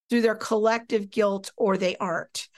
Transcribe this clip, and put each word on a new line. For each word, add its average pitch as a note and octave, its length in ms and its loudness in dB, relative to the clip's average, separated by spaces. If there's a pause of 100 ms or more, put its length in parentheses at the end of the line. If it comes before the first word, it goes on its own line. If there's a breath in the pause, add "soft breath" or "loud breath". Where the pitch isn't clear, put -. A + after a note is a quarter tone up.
through A#3+ 120 2
their A3 140 4
collective A3 720 0
guilt, G3 480 -2
or G3 180 2
they F#3 220 0
aren't. - 500 -6 (100)